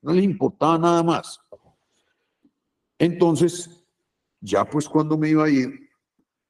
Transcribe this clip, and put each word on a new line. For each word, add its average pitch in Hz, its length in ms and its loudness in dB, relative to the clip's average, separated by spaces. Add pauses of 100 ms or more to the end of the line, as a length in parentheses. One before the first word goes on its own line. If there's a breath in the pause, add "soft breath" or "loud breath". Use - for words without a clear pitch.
No 147 100 -4
les 185 120 4
importaba 160 540 0
nada 170 240 2
más. 165 380 -4 (1600)
Entonces, 170 720 0 (680)
ya 101 240 -2
pues 147 240 -4
cuando 156 300 0
me 156 120 0
iba 156 140 2
a 156 60 0
ir, 131 400 -2 (600)